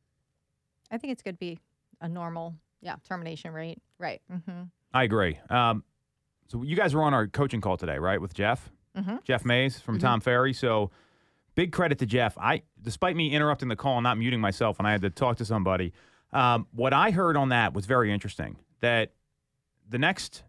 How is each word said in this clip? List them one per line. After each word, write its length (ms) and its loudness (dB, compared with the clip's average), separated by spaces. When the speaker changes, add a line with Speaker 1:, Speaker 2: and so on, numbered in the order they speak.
Speaker 1:
I 60 -6
think 140 -8
it's 100 -8
gonna 160 -10
be 220 -8
a 60 -8
normal 480 -8
Speaker 2:
Yeah. 220 -10
Speaker 1:
termination 500 -10
rate. 260 -10
Speaker 2:
Right. 220 -8
Speaker 1:
Mm-hmm. 320 -10
Speaker 3:
I 100 4
agree. 360 2
Um, 340 2
so 160 -8
you 120 -4
guys 200 2
were 80 2
on 100 4
our 140 2
coaching 340 -2
call 160 0
today, 200 -4
right, 240 0
with 120 -8
Jeff? 380 -2
Speaker 1:
Mm-hmm. 280 -4
Speaker 3:
Jeff 200 0
Mays 360 2
from 160 -4
Speaker 2:
Mm-hmm. 100 -2
Speaker 3:
Tom 160 4
Ferry. 320 2
So 380 0
big 180 2
credit 260 2
to 60 -2
Jeff. 320 0
I, 240 0
despite 340 -2
me 160 0
interrupting 360 0
the 80 -2
call 220 0
and 60 0
not 140 2
muting 220 0
myself 400 0
when 60 2
I 60 4
had 100 2
to 80 0
talk 280 0
to 80 -6
somebody, 460 0
um, 400 2
what 220 0
I 180 4
heard 240 2
on 140 2
that 240 2
was 120 -6
very 280 4
interesting, 440 -6
that 320 2
the 100 -4
next 500 -2